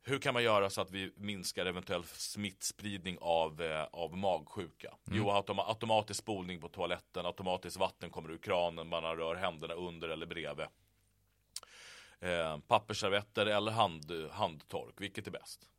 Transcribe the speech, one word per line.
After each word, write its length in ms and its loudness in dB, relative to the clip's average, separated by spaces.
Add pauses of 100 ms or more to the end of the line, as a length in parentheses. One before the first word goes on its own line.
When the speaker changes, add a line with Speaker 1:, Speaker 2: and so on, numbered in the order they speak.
Speaker 1:
Hur 180 0
kan 140 2
man 100 4
göra 260 6
så 120 -2
att 100 -2
vi 240 -4
minskar 500 -4
eventuell 380 -2
smittspridning 1160 -6
av, 400 4
eh, 300 0
av 260 -4
magsjuka? 720 -2 (200)
Speaker 2:
Mm. 120 0
Speaker 1:
Jo, 120 2
automa-, 380 2
automatisk 500 2
spolning 420 -4
på 80 -10
toaletten, 560 -2
automatiskt 520 -2
vatten 320 0
kommer 220 -8
ur 60 -8
kranen, 520 2
man 140 -2 (140)
rör 180 0
händerna 380 -2
under 360 -6
eller 160 -4
bredvid. 420 -6 (1500)
Eh, 380 2 (100)
pappersservetter 800 4
eller 260 4
hand-, 600 0
handtork, 680 -4
vilket 260 -8
är 40 -8
bäst? 480 -14